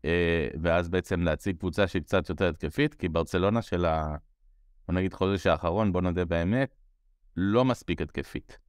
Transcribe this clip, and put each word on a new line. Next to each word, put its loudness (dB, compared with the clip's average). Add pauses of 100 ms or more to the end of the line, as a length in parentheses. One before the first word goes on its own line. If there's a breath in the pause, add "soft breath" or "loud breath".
אה, 2 (140)
ואז 2
בעצם -2
להציג 0
קבוצה 0
שהיא -2
קצת 0
יותר 0
התקפית, -2
כי -2
ברצלונה 0
של -2
ה-, 0 (720)
בוא -2
נגיד 0
חודש 0
האחרון, 2
בוא 0
נודה 0
באמת, 0 (600)
לא 2
מספיק -2
התקפית. -8 (120)